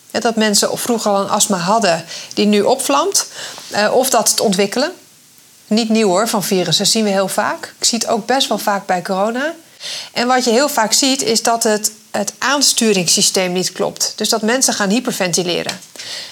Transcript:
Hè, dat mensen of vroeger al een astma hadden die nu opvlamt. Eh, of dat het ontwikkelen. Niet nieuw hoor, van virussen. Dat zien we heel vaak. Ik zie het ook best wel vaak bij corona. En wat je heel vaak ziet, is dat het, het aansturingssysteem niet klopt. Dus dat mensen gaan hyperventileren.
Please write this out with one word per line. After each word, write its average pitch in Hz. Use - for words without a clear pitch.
Hè, -
dat 226
mensen 214
of -
vroeger 226
al 196
een 196
astma 202
hadden 175
die 208
nu 208
opvlamt. 285
Eh, 208
of 254
dat 220
het -
ontwikkelen. 208
Niet 220
nieuw 220
hoor, 190
van 208
virussen. 175
Dat 185
zien 220
we 208
heel 190
vaak. 262
Ik -
zie 240
het 220
ook 214
best 262
wel 214
vaak 202
bij 180
corona. 226
En 240
wat 254
je 240
heel 277
vaak 214
ziet, 269
is 220
dat 233
het, 214
het 208
aansturingssysteem 208
niet 180
klopt. -
Dus 214
dat 226
mensen 233
gaan 202
hyperventileren. 190